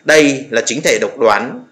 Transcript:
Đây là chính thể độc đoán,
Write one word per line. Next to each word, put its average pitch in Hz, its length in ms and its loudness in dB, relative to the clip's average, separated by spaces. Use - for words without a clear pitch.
Đây 143 460 2
là 113 160 0
chính 120 160 -6
thể 123 180 0
độc 107 180 -4
đoán, 110 520 0